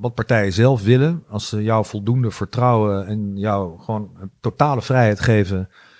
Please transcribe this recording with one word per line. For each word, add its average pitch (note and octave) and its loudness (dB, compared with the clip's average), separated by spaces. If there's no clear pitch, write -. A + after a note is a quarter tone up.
wat A#2 -6
partijen G#2+ 0
zelf A2+ 4
willen. C3+ 2
Als G#2 -8
ze G#2+ -4
jou A2 2
voldoende A2+ -2
vertrouwen G#2+ 0
en G#2 -4
jou G2 -2
gewoon G#2 -8
een F#2+ -14
totale C3+ 0
vrijheid A#2 2
geven G2 0